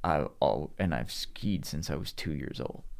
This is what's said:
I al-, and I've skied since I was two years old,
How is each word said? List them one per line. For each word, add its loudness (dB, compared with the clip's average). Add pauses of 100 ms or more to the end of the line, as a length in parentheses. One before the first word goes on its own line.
I 4 (140)
al-, 4
and 4
I've -2
skied -2
since -4
I 0
was -4
two -2
years -4
old, -6 (160)